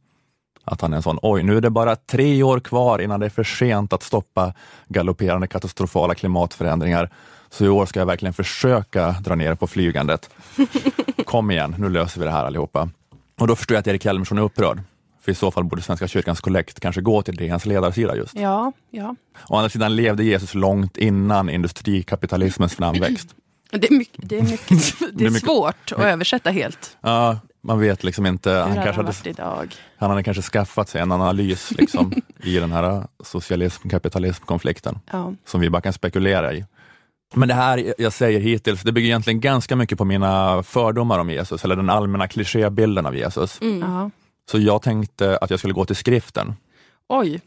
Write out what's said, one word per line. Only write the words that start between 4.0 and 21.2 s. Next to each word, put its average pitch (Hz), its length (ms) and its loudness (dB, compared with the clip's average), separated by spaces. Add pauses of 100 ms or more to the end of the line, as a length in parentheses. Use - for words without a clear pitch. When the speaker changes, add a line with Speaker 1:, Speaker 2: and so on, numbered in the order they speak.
Speaker 1:
stoppa 92 500 -2 (340)
galopperande 92 600 0
katastrofala 90 680 -2
klimatförändringar. 87 960 0 (400)
Så - 160 0
i 98 40 6
år 98 160 4
ska 95 140 -4
jag 92 60 2
verkligen 90 280 -2
försöka 98 800 0
dra 87 240 -2
ner 80 200 0
på 90 120 -2
flygandet. 78 600 -2 (460)
<laughs> 254 500 -2
Kom 110 260 0
igen, 80 260 0
nu 98 120 -2
löser 85 300 -2
vi 82 60 -2
det 78 60 -2
här 78 140 0
allihopa. 73 440 -4 (500)
Och 117 80 4
då 117 80 4
förstår - 200 0
jag 104 40 4
att - 80 -2
Erik 98 180 0
Helmersson 98 320 -2
är 104 40 2
upprörd. 101 400 0 (400)
För - 100 -2
i 90 40 -2
så 95 160 0
fall 87 120 -2
borde 87 180 -4
Svenska 90 260 -6
kyrkans 87 340 -2
kollekt 92 380 -2
kanske 90 220 -4
gå 107 200 2
till 92 140 -8
D 107 140 -4
N:s 87 160 -2
ledarsida 98 500 0
just. - 200 -8
Speaker 2:
Ja, 208 360 -2 (180)
ja. 226 260 -10 (340)
Speaker 1:
Å - 60 0
andra 107 140 2
sidan 110 260 0
levde 110 280 2
Jesus 98 300 0
långt 98 440 0
innan 98 520 2